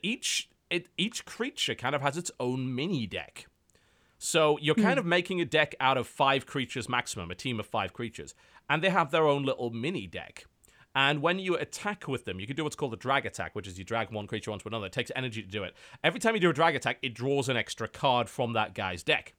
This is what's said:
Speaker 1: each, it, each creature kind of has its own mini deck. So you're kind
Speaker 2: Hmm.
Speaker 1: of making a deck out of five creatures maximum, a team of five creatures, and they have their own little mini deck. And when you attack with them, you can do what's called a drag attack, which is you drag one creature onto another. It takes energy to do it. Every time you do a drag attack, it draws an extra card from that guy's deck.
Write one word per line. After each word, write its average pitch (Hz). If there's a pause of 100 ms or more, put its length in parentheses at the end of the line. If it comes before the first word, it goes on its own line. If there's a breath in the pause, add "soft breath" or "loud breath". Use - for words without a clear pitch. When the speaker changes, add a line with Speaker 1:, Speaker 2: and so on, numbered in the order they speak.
Speaker 1:
each, - (220)
it, 175
each 202
creature -
kind 135
of 135
has 143
its 175 (100)
own 127
mini 139
deck. - (720)
So 151
you're 147
kind 226
Speaker 2:
Hmm. 277
Speaker 1:
of 196
making 175
a 165
deck 151
out 131
of 120
five 135
creatures 123
maximum, 110
a -
team 123
of 101
five 98
creatures, - (360 soft breath)
and 151
they 190
have 175
their 160
own 143
little 127
mini 117
deck. - (500 soft breath)
And 139
when 180
you 185
attack -
with 131
them, 92
you 98
can 127
do 156
what's 147
called 131
a 104
drag 131
attack, 87
which 98
is 90
you 95
drag 113
one 104
creature 110
onto 104
another. 107
It 95
takes 123
energy 123
to 95
do 101
it. 87 (280 loud breath)
Every 170
time 226
you 214
do 170
a -
drag 160
attack, 127
it 120
draws 135
an 123
extra 110
card 123
from 117
that 107
guy's 92
deck. -